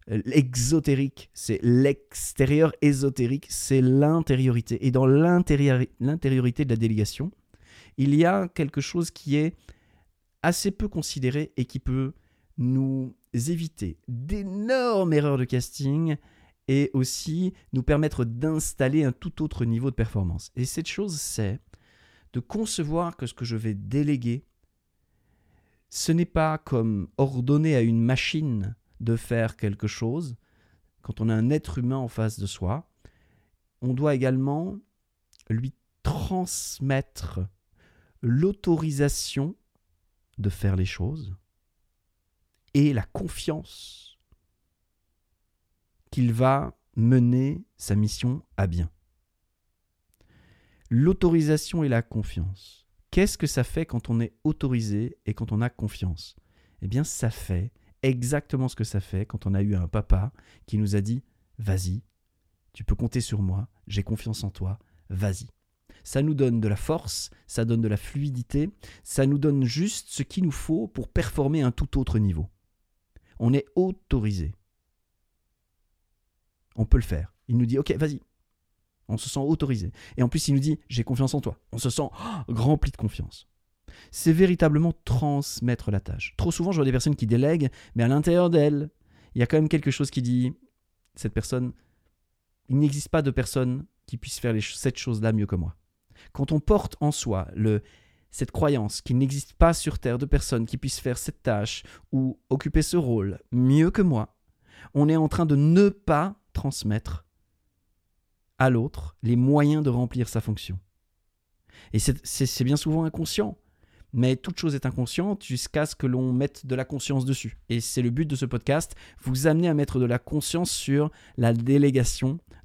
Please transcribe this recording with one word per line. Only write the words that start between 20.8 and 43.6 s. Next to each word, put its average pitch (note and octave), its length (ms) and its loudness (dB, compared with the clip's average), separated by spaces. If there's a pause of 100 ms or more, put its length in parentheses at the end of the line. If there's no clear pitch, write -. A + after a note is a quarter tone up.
chose, F#3+ 320 -6
c'est G#2+ 420 -4 (720)
de B2 60 -4
concevoir E3+ 800 -4
que - 80 -8
ce A#2+ 80 -8
que - 100 -10
je A#2 120 -6
vais A2 180 -4
déléguer, A#2+ 720 -2 (1400)
ce - 220 -4
n'est E3+ 140 4
pas D#3 340 0
comme A2+ 480 -2 (100)
ordonner C#3 580 2
à B2 60 4
une A#2 220 4
machine B2 720 -2 (240)
de A2+ 160 0
faire A2+ 420 -2
quelque G#2 300 -4
chose. B2 480 -6 (680)
Quand - 200 -8
on A2 80 2
a A2+ 40 2
un A2 160 2
être D3+ 300 -2
humain B2+ 180 -2
en B2+ 100 -6
face A2 320 -4
de G#2 60 -6
soi, G2 420 -6 (920)
on B2+ 140 -2
doit D3 180 0
également C#3 640 -2 (720)
lui A#2+ 240 -4 (300)
transmettre - 1400 -4 (840)
l'autorisation D3 1300 0 (840)
de G2+ 120 -2
faire G2 260 -2
les F#2+ 80 0
choses F#2+ 500 -6 (1400)
et C#3+ 180 4
la A2 120 0
confiance - 1160 -10 (1900)